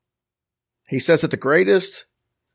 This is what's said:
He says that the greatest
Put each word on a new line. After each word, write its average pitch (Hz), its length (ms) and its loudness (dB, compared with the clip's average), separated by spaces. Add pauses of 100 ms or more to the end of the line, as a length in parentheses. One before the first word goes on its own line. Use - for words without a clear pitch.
(880)
He 135 100 -4
says 160 220 2
that 165 100 -2
the - 60 -6
greatest 185 720 0 (480)